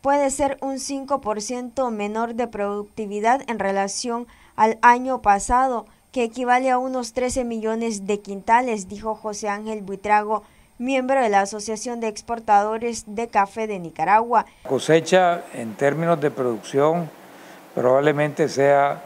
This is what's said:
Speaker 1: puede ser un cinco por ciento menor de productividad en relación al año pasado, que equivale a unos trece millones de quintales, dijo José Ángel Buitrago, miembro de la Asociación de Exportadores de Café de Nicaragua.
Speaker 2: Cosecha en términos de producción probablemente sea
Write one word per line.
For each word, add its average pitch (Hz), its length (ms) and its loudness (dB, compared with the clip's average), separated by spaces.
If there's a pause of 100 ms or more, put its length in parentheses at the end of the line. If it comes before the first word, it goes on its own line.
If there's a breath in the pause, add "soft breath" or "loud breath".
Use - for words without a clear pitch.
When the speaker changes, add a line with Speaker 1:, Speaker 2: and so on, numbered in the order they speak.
Speaker 1:
puede 277 300 2
ser 277 320 -2
un 269 160 -6
cinco 277 420 -4
por 208 220 -4
ciento 247 480 -4
menor 220 440 -4
de 233 140 -2
productividad 208 960 -2
en 226 120 -4
relación 208 680 -2 (300 soft breath)
al 220 240 2
año 247 400 4
pasado, 240 640 2 (260 soft breath)
que 240 140 -2
equivale 247 460 0
a 254 80 2
unos 254 340 -4
trece 254 320 -2
millones 220 640 -4
de 202 140 -2
quintales, 202 680 0
dijo 214 260 -6
José 214 360 -6
Ángel 214 320 -6
Buitrago, 208 640 0 (340 soft breath)
miembro 262 420 0
de 233 80 2
la 196 140 4
Asociación 214 580 -6
de 226 80 -2
Exportadores 220 1000 0
de 226 220 -6
Café 214 380 0
de 208 120 -6
Nicaragua. 202 680 0 (200 soft breath)
Speaker 2:
Cosecha 165 760 2 (100)
en 113 220 -8
términos 151 480 0
de 147 80 2
producción 139 920 0 (540 loud breath)
probablemente 143 760 2
sea 143 560 2